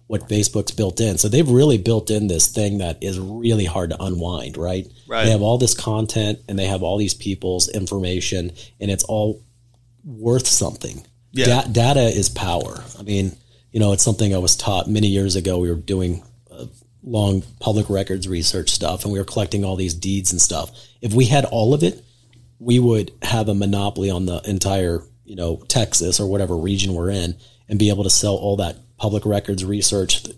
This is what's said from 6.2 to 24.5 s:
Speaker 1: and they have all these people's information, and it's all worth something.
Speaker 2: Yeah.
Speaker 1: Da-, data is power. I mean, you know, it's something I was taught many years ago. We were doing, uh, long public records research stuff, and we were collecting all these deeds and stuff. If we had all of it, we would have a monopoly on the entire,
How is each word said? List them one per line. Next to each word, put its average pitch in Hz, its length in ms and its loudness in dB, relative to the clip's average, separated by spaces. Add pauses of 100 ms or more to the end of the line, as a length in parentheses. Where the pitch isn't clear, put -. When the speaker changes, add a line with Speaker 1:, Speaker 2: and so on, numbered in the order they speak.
Speaker 1:
and 98 100 -4
they 95 100 -2
have 95 160 -2
all 90 140 0
these 101 180 -2
people's 92 520 -4
information, 92 840 -4 (280)
and 101 120 -2
it's 95 120 0
all 107 400 -2 (640)
worth 120 420 0
something. - 580 -2 (280)
Speaker 2:
Yeah. 131 120 2 (180)
Speaker 1:
Da-, 120 80 -6
data 123 320 4
is 101 260 2
power. - 540 -4 (140)
I - 40 -16
mean, 98 340 -2 (360)
you 113 100 -2
know, 101 100 4
it's 98 120 2
something 101 300 2
I 95 40 0
was 90 180 2
taught 92 320 -2
many 107 200 2
years 98 280 2
ago. 90 220 0
We 90 120 0
were 85 60 0
doing, 90 480 -2 (260)
uh, 62 180 -18 (400)
long 101 360 2 (160)
public 107 300 0
records 95 380 -2
research 87 420 -2
stuff, 85 340 -2
and 101 80 -4
we 98 80 -2
were 95 60 -2
collecting 101 400 -2
all 95 100 -2
these 90 180 -2
deeds 92 380 -2
and 87 100 2
stuff. 87 300 0 (300)
If 107 120 -2
we 123 120 6
had 139 200 4
all 117 280 2
of 147 100 2
it, - 200 0 (540)
we 120 220 4
would 113 320 2 (100)
have 110 280 0
a 104 40 2
monopoly 101 560 0
on 92 160 -2
the 87 200 -4
entire, 95 580 0 (200)